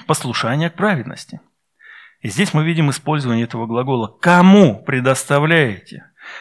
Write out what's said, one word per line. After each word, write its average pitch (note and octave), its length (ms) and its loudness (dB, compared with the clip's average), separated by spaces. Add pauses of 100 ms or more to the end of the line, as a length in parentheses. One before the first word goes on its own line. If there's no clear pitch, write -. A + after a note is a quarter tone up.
послушания C#3 600 -4
к E3 60 -16
праведности?" F3 640 -6 (800)
И A#2+ 80 -8
здесь A#2 240 -2
мы D3+ 100 0
видим D#3+ 280 0
использование B2+ 540 -2
этого A2+ 220 -8
глагола. A#2+ 420 -4
"Кому F3+ 760 4
предоставляете C3+ 1200 -2 (360)